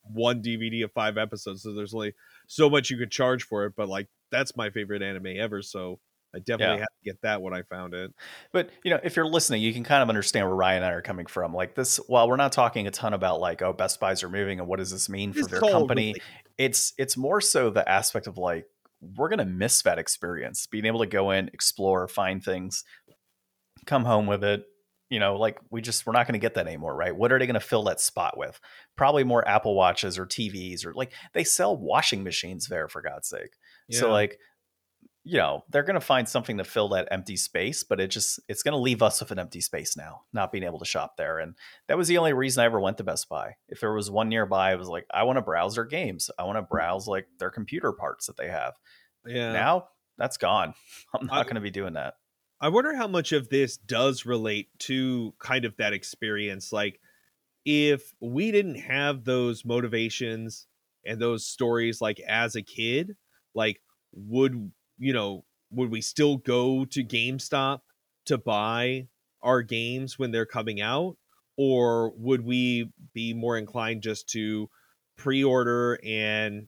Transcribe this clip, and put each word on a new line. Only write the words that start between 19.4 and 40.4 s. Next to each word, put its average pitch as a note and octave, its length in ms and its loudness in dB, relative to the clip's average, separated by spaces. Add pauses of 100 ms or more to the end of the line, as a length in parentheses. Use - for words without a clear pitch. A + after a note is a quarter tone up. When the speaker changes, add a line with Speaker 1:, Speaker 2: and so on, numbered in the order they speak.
Speaker 2:
miss F#2+ 360 2
that E2+ 180 2
experience, E2 680 -6
being G#2+ 180 -4
able A2+ 140 2
to A2 80 2
go G2 240 2
in, F#2+ 220 2
explore, F#2+ 540 2
find F#2+ 360 -2
things, F#2 400 -4 (1040)
come B2+ 180 2
home G#2+ 220 4
with G2+ 160 2
it. G#2 220 2 (440)
You A#2 100 -2
know, G2 180 2
like, A2 220 0 (120)
we A2+ 100 -6
just, A2+ 240 -4
we're A2+ 80 -2
not A#2+ 140 4
gonna A2+ 120 0
get A2 160 0
that F2 120 0
anymore, D#2 280 -6
right? E2 200 -2
What A#2 180 4
are C3 60 6
they B2+ 80 2
gonna A#2 140 0
fill A2 240 0
that - 160 0
spot - 360 -2
with? C#2 220 -8 (380)
Probably C#3 280 4
more A#2+ 220 4
Apple G#2 280 4
Watches F2+ 440 2
or F#2 80 -6
T A2 220 -4
Vs F#2 360 -8
or, E2+ 80 -12
like, B2+ 200 -6 (200)
they E3+ 120 2
sell F#3 320 2
washing G2 460 2
machines F2 440 -6
there, D#2+ 220 -4
for D#2 120 -10
God's C#2 280 -8
sake. - 280 -12 (340)
So, A#2+ 180 2
Speaker 1:
Yeah. - 20 6
Speaker 2:
like, G#2 280 4 (840)
you E3 140 0
know, C#2+ 320 2
they're C#3+ 140 2
gonna F3+ 180 0
find B2+ 280 2
something A2+ 300 -2
to F#2 60 -4
fill G#2 240 0
that F#2+ 220 0
empty F#2+ 260 -6
space, G2 460 -2
but F#2+ 180 0
it F#2+ 80 0
just, - 300 -2 (100)
it's G#2 140 -6
gonna D3 160 0
leave A#2+ 240 2
us G#2 180 4
with G#2+ 100 -10
an F#2+ 80 -4
empty E2+ 220 -8
space - 360 -4
now, D#2+ 260 -16 (100)
not G2 180 -2